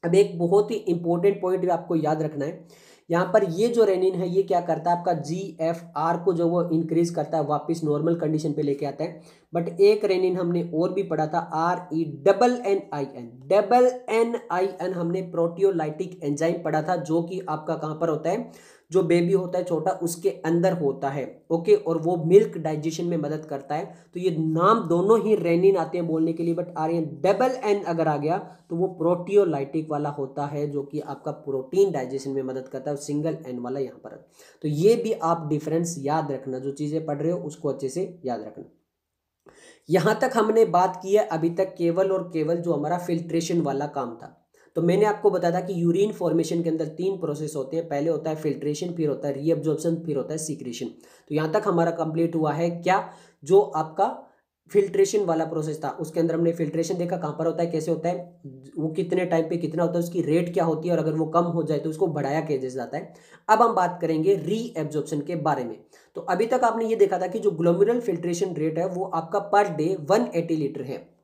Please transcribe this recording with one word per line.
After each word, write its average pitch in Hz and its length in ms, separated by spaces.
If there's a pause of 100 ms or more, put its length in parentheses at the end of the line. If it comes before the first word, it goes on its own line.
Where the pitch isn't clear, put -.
अब 170 120
एक 196 240
बहुत 196 320
ही 226 40
इंपॉर्टेंट 170 640
point 180 300
आपको 170 240
याद 156 260
रखना 147 240
है, 170 220 (420)
यहाँ 170 240
पर 214 180
ये 196 160
जो 240 160
renin 185 320
है 180 140
ये 180 140
क्या 180 180
करता 170 300
है, 175 60
आपका 170 160
जीएफ़आर 165 1080
को 190 100
जो 170 140
वो 175 140 (120)
increase 165 360
करता 156 280
है 151 80
वापस 147 380
normal 151 320
condition 156 380
पे 147 80
लेके 143 240
आता 139 180
है। - 340 (160)
But 170 160 (120)
एक 208 240
renin 185 320
हमने 175 240 (140)
और 180 180
भी 196 100
पढ़ा 156 240
था, 165 120
आरई 165 640 (220)
डबल 196 400
एन 196 160 (120)
आई 143 220
N, 120 160 (160)
Double 240 440 (180)
N 226 300 (120)
आई 180 140 (160)
एन 185 120
हमने 175 280 (100)
proteolytic 170 920
enzyme 160 400
पढ़ा 156 180
था, 180 140
जो 165 280
कि 185 160 (100)
आपका 156 260
कहाँ 151 260
पर 170 80
होता 156 200
है, 214 220 (400)
जो 180 120
baby 170 300
होता 180 240
है 180 60
छोटा 170 280 (120)
उसके 170 260 (160)
अंदर 170 280
होता 139 360
है, 139 160 (260)
ओके, 170 220
और 165 280
वो 175 140 (100)
milk 196 320
digestion 156 480
में 175 120
मदद 151 280
करता 143 300
है। - 180 (200)
तो 180 60
ये 180 180
नाम 165 500
दोनों 190 360
ही 214 120
रेनिन 175 420
आते 165 200
हैं 170 100
बोलने 160 260
के 170 100
लिए, 170 120
but 175 220
आरएन 160 280 (200)
double 254 380
एन 202 200
अगर 165 240
आ 151 100
गया 156 200 (320)
तो 170 60
वो 175 120 (100)
proteolytic 170 960
वाला 147 180
होता 143 360
है, 147 260
जो 143 120
कि 151 160
आपका 143 320
protein 143 600
digestion 135 400
में 135 120
मदद 127 240
करता 135 240
है, 143 40
और 139 80
single 151 340 (100)
एन 123 120
वाला 123 200
यहाँ 127 240
पर। - 220 (380)
तो 156 40
ये 165 280
भी 226 180
आप 165 360
difference 160 500
याद 143 320
रखना, 131 280
जो 139 120
चीज़ें 151 340
पढ़ 147 160
रहे 160 100
हो - 80
उसको 151 300
अच्छे 135 200
से - 360
याद 117 160
रखना। 104 240 (1200)
यहाँ 180 320
तक 254 140
हमने 220 300
बात 180 380
की 196 120
है 214 120
अभी 165 220
तक 185 280
केवल 175 340
और 175 220
केवल 160 240
जो 170 160
हमारा 151 240
filtration 170 640
वाला 139 260
काम 123 280
था। - 200 (400)
तो 165 60
मैंने 180 240
आपको 208 260
बताया 175 220
था 180 120
कि 180 180
urine 190 280
formation 165 520
के 165 60
अंदर 160 180 (100)
तीन 190 220
process 151 360
होते 139 220
हैं, 160 100
पहले 147 220
होता 160 200
है 156 60
फिल्ट्रेशन, 151 580
फिर 165 160
होता 135 180
है 139 60
reabsorption, 156 600 (100)
फिर 147 120
होता 131 160
है 160 40
secretion। 131 480
तो - 500
यहाँ 156 160
तक 160 140
हमारा 170 260
complete 165 440
हुआ 156 180
है 170 160
क्या, 180 400 (340)
जो 175 180
आपका 175 540 (560)
filtration 196 540
वाला 160 200
process 156 380
था, 139 60 (120)
उसके 160 180
अंदर 165 160
हमने 170 180
filtration 165 440
देखा 175 200
कहाँ 151 220
पर 165 60
होता 170 180
है, 170 80
कैसे 165 200
होता 165 180
है, - 320 (360)
वो 160 180
कितने 185 300
time 165 240
पे 170 80
कितना 170 260
होता 170 140
है, 170 60
उसकी 170 180
rate 170 320
क्या 180 120
होती 160 220
है, 175 60
और 165 60
अगर 151 140
वो 156 140
कम 165 240
हो 160 120
जाए 151 160
तो 160 100
उसको 156 180
बढ़ाया 147 340
कैसे 135 280
जाता 127 280
है। - 160 (360)
अब 233 120
हम 233 140
बात 175 260
करेंगे 165 340
reabsorption 156 840
के 170 140
बारे 151 280
में। 110 140 (400)
तो 170 40
अभी 185 240
तक 254 180
आपने 226 220
ये 226 100
देखा 190 240
था 180 80
कि 180 120
जो 202 120
ग्लोमेरुलर 175 500
filtration 175 540
रेट 156 240
है 180 100
वो 180 160
आपका 165 460
per 202 140 (140)
day 170 160 (140)
one 233 260
eighty 165 200
liter 147 260
है। 131 260 (160)